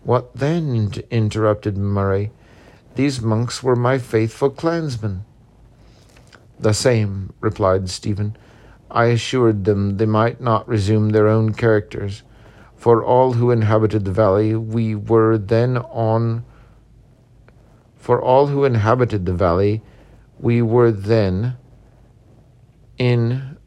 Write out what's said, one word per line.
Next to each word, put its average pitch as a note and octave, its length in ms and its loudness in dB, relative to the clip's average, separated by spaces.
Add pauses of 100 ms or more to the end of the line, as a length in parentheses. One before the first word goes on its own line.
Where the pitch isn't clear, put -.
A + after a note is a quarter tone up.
"What B2 320 -2
then?" C3+ 580 -2 (180)
interrupted G#2+ 640 -2
Murray. G2 540 -2 (640)
"These C3 260 -2
monks A2+ 400 -2
were B2+ 140 0
my B2 220 0
faithful A2+ 520 -2
clansmen." B2+ 760 -6 (1300)
"The G#2+ 140 2
same," G#2 680 0
replied F#2+ 480 0
Stephen. G#2 480 -6 (520)
"I A#2 160 2
assured A#2 600 0
them G2+ 320 0
they A2 80 0
might A2 340 0
not A2+ 280 -2
resume G#2+ 420 0
their G#2+ 180 4
own A2 260 2
characters. G#2 680 -2 (540)
For A#2 280 2
all B2+ 300 2
who A#2+ 160 2
inhabited G#2+ 560 2
the G2 60 -4
valley, G#2+ 440 2
we A2+ 380 -4
were A2 440 2
then A#2 400 0
on, A2+ 680 -2 (1500)
for - 260 -2
all C3 260 4
who C#3 180 0
inhabited A2+ 600 0
the F#2 80 -2
valley, G2 480 0 (580)
we A#2+ 220 0
were A#2 300 4
then G#2 640 -2 (1400)
in B2 680 -2